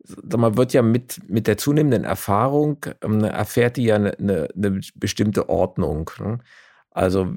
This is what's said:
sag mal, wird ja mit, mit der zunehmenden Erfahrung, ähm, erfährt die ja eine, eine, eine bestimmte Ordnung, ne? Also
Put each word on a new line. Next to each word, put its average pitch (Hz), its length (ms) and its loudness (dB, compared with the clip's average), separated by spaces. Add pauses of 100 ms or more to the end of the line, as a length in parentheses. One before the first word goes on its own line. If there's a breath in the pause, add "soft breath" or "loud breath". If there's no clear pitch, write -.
sag - 340 -8
mal, 113 200 2
wird 127 160 2
ja 139 80 6
mit, 120 480 0
mit 104 180 0
der 104 100 2
zunehmenden 143 460 2
Erfahrung, 135 840 0 (160)
ähm, 107 220 0
erfährt 117 540 0
die 127 80 0
ja 110 100 4
eine, 101 240 0
eine, 92 340 0
eine 98 280 -2 (140)
bestimmte 104 540 -2
Ordnung, 85 680 -2
ne? 107 200 -6 (520 soft breath)
Also 95 460 0